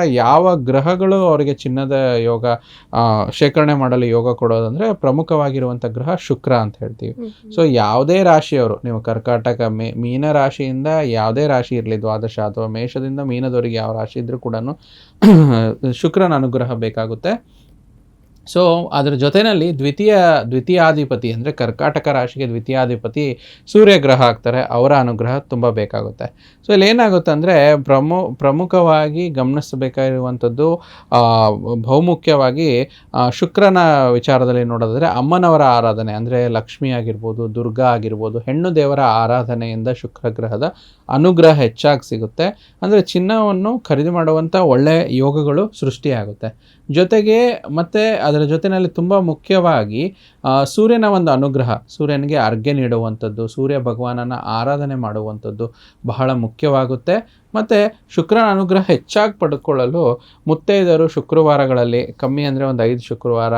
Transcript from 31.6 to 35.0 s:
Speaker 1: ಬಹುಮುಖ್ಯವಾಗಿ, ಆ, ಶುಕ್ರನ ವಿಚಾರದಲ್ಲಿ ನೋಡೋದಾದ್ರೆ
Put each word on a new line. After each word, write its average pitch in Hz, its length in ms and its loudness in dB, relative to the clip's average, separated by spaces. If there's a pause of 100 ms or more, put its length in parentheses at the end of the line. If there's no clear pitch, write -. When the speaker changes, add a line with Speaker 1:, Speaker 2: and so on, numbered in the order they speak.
Speaker 1:
ಬಹುಮುಖ್ಯವಾಗಿ, 143 1080 0 (240)
ಆ, 123 160 2
ಶುಕ್ರನ 185 480 2 (360)
ವಿಚಾರದಲ್ಲಿ 123 500 0
ನೋಡೋದಾದ್ರೆ 117 440 -2